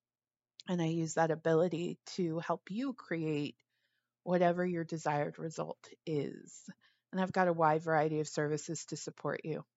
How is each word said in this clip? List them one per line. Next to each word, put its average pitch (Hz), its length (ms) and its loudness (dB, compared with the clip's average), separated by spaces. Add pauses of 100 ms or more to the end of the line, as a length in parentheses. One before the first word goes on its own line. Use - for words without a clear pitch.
(680)
and 180 140 0
I 160 60 2
use 165 280 -2
that 160 160 4
ability 165 680 2 (180)
to 165 240 0
help 170 300 -4
you 247 240 -4
create 156 640 -4 (680)
whatever 175 420 4
your 175 180 -2
desired 160 560 -2
result 160 400 -6 (260)
is. - 580 -6 (480)
And 185 100 -4
I've 190 100 0
got 185 160 4
a 175 60 4
wide 160 300 4
variety 156 360 2
of 151 80 -2
services 151 580 -2
to 160 120 -8
support - 460 -6
you. 156 200 -4 (140)